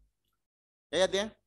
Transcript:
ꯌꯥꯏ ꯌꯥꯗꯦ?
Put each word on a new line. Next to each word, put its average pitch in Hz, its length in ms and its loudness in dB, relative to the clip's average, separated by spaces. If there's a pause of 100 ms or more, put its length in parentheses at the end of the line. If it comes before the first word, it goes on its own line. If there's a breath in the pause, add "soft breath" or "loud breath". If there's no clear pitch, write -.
(920)
ꯌꯥꯏ 165 100 2
ꯌꯥꯗꯦ? 190 200 2 (240)